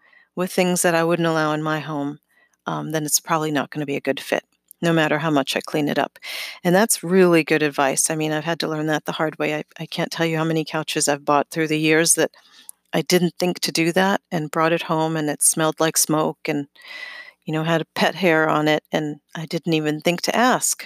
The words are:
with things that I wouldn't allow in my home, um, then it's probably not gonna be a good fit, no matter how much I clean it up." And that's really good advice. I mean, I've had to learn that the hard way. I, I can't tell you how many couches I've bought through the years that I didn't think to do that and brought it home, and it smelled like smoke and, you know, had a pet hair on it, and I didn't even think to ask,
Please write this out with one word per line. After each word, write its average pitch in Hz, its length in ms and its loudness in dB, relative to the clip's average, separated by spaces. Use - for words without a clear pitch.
with 185 160 -4
things 180 320 2
that 175 120 4
I 165 80 2
wouldn't 165 240 2
allow 156 260 2
in 151 100 -2
my 156 160 -2
home, 147 400 -6
um, 151 260 -6
then 156 140 -2
it's - 140 0
probably 156 320 -2
not 143 180 -2
gonna 147 180 -6
be 143 80 -4
a 143 60 -4
good 135 180 -2
fit, - 240 -4
no 170 120 2
matter 151 260 2
how 160 120 -2
much 139 240 0
I - 60 -2
clean 151 280 -4
it 151 80 -2
up." - 220 -4
And 175 120 4
that's 214 280 2
really 170 400 4
good 151 200 0
advice. 143 460 0
I 160 60 -2
mean, 156 160 -2
I've 151 120 -2
had 165 160 -2
to 165 80 -4
learn 156 200 -4
that 151 180 -2
the - 80 -4
hard 156 260 -4
way. 151 160 -2
I, 151 80 -6
I 160 60 -10
can't - 260 -6
tell 165 160 -2
you 160 100 -2
how 156 60 0
many 160 200 0
couches 151 440 -4
I've 143 180 0
bought 143 240 2
through 160 200 -2
the 156 100 0
years 160 340 4
that 156 180 0
I 165 60 0
didn't 175 380 2
think 180 220 -2
to - 100 -4
do 165 220 2
that 190 280 2
and 156 200 -4
brought 160 220 2
it 165 100 0
home, 160 340 0
and 151 100 -2
it 147 140 -4
smelled 160 380 0
like 160 180 2
smoke 156 480 0
and, 147 220 -2
you - 80 -6
know, 156 120 -2
had 165 180 0
a - 140 -8
pet - 180 2
hair 160 340 2
on 151 200 2
it, 151 240 2
and 151 280 -2
I 160 140 -8
didn't 165 260 -2
even 151 260 0
think 175 220 -2
to - 140 -2
ask, 233 500 0